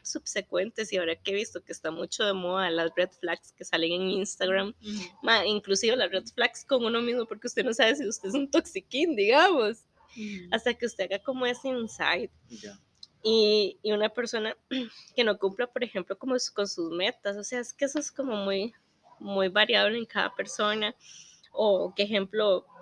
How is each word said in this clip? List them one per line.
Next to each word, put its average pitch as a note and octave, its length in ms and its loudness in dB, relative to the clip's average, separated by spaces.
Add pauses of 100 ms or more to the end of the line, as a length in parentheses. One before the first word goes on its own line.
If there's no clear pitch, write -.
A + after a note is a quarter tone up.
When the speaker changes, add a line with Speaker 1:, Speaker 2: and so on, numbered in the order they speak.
Speaker 1:
subsecuentes, G3+ 920 -4
y G3+ 40 0
ahora E3+ 180 0
que - 160 -8
he G3 40 -2
visto - 280 -4
que - 80 -18
está - 220 -6
mucho F#3+ 320 -4
de G3+ 80 2
moda F#3 380 0
las E3 260 2
red F3+ 140 2
flags - 420 -6
que - 120 -18
salen E3 280 0
en F#3 180 0
Instagram, F#3+ 720 0
Speaker 2:
Ujú. G#3 220 -8 (180)
Speaker 1:
ma, A3+ 240 4
inclusive G#3 480 2
las G#3+ 160 0
red F#3+ 140 -2 (100)
flags A#3+ 300 0
con B3 200 2
uno A#3 160 2
mismo, A#3+ 260 -2
porque A3 200 -10
usted A#3+ 180 -2
no B3 80 0
sabe A3+ 220 4
si B3 140 -4
usted G3 220 -6
es G3+ 40 -4
un C#4 160 0
toxiquín, D#4 640 0
digamos, A#3 680 4 (320)
Speaker 2:
Ujú. G3+ 340 -10
Speaker 1:
hasta A#3 240 0
que A#3+ 120 -6
usted G3 180 -4
haga F#3+ 160 -4
como B3+ 260 -4
ese B3 220 -4
insight. A3+ 640 -2 (280)
Speaker 3:
Ya. G3+ 160 -16 (460)
Speaker 1:
Y, G#3+ 600 4
y G#3+ 100 0
una G#3 160 2
persona A3+ 480 -4 (140)
<clears throat> B3+ 440 -8
que A#3+ 100 4
no G#3 140 2
cumpla, G3 280 0
por A#3+ 180 -4
ejemplo, G3 340 -6
como B3+ 200 -2
su-, - 160 -4
con G3+ 120 0
sus E3+ 240 -4
metas, G3+ 460 -2
o G#3 80 -10
sea, B3 160 -6
es A#3+ 140 -10
que - 100 -2
eso C4+ 140 -2
es C#4+ 120 -6
como C4 240 -4
muy, G3 380 -2 (460)
muy G3 300 0
variable G#3 500 4
en A3+ 80 -6
cada - 280 -2
persona, G#3 600 -2 (580)
o, F#3 420 2
que G3+ 100 2
ejemplo, G3+ 600 2 (180)